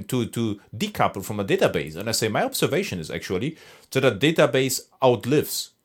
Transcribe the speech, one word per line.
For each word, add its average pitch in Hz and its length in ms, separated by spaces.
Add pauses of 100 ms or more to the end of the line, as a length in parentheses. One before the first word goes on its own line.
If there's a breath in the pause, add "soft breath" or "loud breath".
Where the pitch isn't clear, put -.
to, 123 160 (120)
to 110 220 (160 loud breath)
decouple 110 480
from 104 160
a 98 60
database. 82 500
And 104 140
I - 20
say 113 160
my 123 160
observation 151 560
is 78 100
actually 87 460 (360 loud breath)
that 131 120
a 131 80
database 131 640 (240)
outlives 127 540 (300)